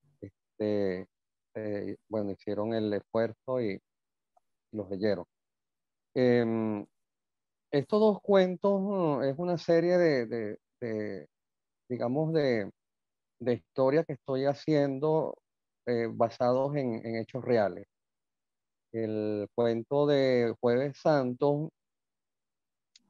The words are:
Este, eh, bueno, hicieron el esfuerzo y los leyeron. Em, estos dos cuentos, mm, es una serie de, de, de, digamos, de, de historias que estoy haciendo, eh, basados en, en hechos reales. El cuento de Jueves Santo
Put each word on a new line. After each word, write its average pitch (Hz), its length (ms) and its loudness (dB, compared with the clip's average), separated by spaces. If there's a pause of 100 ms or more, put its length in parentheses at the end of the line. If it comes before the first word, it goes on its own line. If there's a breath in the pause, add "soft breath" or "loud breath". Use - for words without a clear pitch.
(200)
Este, 98 880 -4 (480)
eh, 101 400 -6 (140)
bueno, 104 220 -4
hicieron 104 420 -4
el 107 200 0
esfuerzo 113 680 -4
y 98 180 -4 (920)
los 101 180 -8
leyeron. 98 360 -2 (880)
Em, 113 720 2 (880)
estos 147 280 0
dos 214 220 4
cuentos, 196 600 2
mm, 175 420 0
es 135 140 0
una 175 200 -2
serie 170 400 4
de, 147 280 4
de, 110 320 -6 (240)
de, 107 460 -6 (640)
digamos, 127 440 -2
de, 123 360 0 (680)
de 120 140 0
historias 135 520 0
que 147 80 -8
estoy 131 320 -4
haciendo, 143 920 0 (500)
eh, 117 260 -2
basados 127 640 0
en, 117 300 -4
en 113 100 -6
hechos 113 300 -8
reales. 101 400 2 (1080)
El 107 640 -4
cuento 117 520 0
de 131 520 2
Jueves 127 380 0
Santo 147 720 0 (1400)